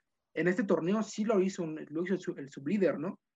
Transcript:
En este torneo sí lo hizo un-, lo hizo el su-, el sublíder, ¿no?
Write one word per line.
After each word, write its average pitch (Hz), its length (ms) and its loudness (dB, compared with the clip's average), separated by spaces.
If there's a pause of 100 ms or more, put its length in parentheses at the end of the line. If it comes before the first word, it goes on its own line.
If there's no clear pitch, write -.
(340)
En 160 140 2
este 196 160 2
torneo 190 380 2
sí 208 220 -4
lo 208 180 4
hizo 190 200 0
un-, 156 280 -8
lo 165 140 -4
hizo 185 100 0
el 170 60 -2
su-, 165 180 -6
el 139 120 -12
sublíder, 160 480 0
¿no? 175 220 -6 (160)